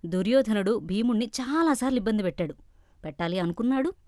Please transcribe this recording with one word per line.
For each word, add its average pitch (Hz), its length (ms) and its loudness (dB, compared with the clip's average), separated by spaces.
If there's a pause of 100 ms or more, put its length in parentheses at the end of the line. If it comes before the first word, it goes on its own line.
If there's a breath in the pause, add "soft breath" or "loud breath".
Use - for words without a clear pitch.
దుర్యోధనుడు 208 720 2
భీముణ్ణి 214 460 0
చాలాసార్లు 262 720 0
ఇబ్బంది 214 260 0
పెట్టాడు, 175 320 -4 (480)
పెట్టాలి 170 360 -4
అనుకున్నాడు 254 540 0 (140)